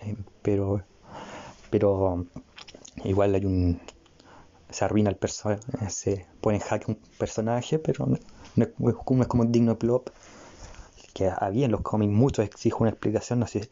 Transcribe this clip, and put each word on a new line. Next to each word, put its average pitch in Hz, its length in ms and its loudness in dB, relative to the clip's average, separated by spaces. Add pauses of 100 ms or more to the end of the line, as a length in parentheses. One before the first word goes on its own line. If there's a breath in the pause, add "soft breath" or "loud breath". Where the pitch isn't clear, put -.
eh, 107 140 -8 (260)
pero, 98 400 0 (880 loud breath)
pero 95 560 2 (800)
igual 98 320 4
hay 98 100 0
un, 90 340 2 (920 loud breath)
se - 160 -2
arruina 104 240 2
el 95 80 -2
perso-, - 340 -4
eh, 101 380 -6
se - 380 -4 (140)
pone 104 160 2
en 95 60 -6
jaque 110 280 -4
un - 80 -6 (180)
personaje, 120 640 -2
pero 139 260 -2
no, 131 120 2 (380 loud breath)
no 117 100 4
es, - 120 -2
no 123 440 2
es 120 60 2
como 120 180 2
digno 117 260 4
de 107 60 0
plop, 120 320 0 (1040 loud breath)
que 95 220 0
había 104 300 0
en 113 60 2
los 101 100 0
cómics 107 300 0
muchos 117 340 4
exijo - 360 -2
una 110 100 2
explicación, 107 480 -2
no 113 80 0
sé 107 240 -6